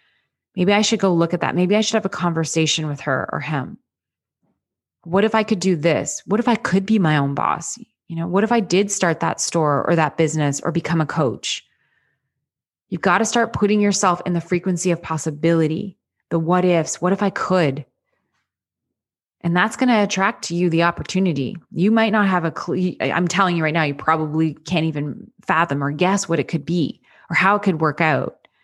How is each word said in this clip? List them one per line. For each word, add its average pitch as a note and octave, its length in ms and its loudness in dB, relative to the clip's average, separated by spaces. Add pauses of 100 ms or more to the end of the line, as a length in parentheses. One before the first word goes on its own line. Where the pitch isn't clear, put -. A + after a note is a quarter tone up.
(560)
Maybe F#3 160 2
I G#3 80 4
should G#3+ 200 0
go F#3+ 120 2
look E3 220 2
at E3+ 80 -2
that. - 120 0
Maybe F3+ 220 2
I A3 60 2
should A3+ 140 -2
have G#3 100 0
a - 20 0
conversation D#3+ 800 -2
with C#3+ 120 -6
her C3+ 300 -2
or D3+ 100 -4
him. C#3 360 -6 (1300)
What F#3 200 2
if A3 100 0
I A3 80 2
could G#3+ 180 -2
do F3+ 160 2
this? D3 480 -2
What G#3 160 0
if A#3+ 80 0
I A#3 60 4
could F#3+ 320 0
be A3 120 2
my D#3 200 4
own C#3 160 0
boss? - 420 -2 (320)
You E3 80 -8
know, E3 100 -4
what F#3 160 2
if A3 100 0
I A#3 80 4
did G3 300 0
start E3+ 300 0
that E3 180 -2
store D3 480 0
or E3+ 100 4
that D#3 200 2
business D3+ 460 0
or E3+ 100 -2
become E3 300 0
a D3 40 0
coach? - 560 -2 (1300)
You've F3 140 -6
gotta G3 240 4
start A#3 260 0
putting G#3 300 2
yourself G3 420 2
in F3+ 80 -2
the F3 80 0
frequency F3 520 -2
of E3 100 -4
possibility, D#3+ 960 -2 (320)
the E3 80 0
what F3 260 0
ifs, E3+ 380 0
what F3+ 100 2
if G3 100 0
I G3+ 60 2
could? D#3 560 0 (1600)
And E3+ 140 0
that's G#3 200 0
gonna A#3+ 260 4
attract F#3+ 420 -2
to E3+ 100 -6
you F3 140 2
the E3 140 2
opportunity. E3+ 760 -2 (140)
You F#3+ 200 2
might A3+ 220 2
not G#3 160 2
have F3 160 0
a D#3+ 60 0
clue. F3+ 500 -4
I'm C#3 260 0
telling F3 300 0
you D#3+ 80 0
right D#3 80 0
now, E3 120 0
you C#3+ 100 -2
probably D#3 580 0
can't D#3+ 320 -2
even D3+ 460 -6 (100)
fathom D#3+ 420 0
or C#3+ 100 0
guess F3+ 360 0
what D#3+ 100 0
it C#3 80 -2
could D3 200 -6
be F3 340 -2 (300)
or E3+ 60 -2
how G3 200 4
it G3+ 60 -4
could E3 180 0
work D#3 220 0
out. D3 340 2 (280)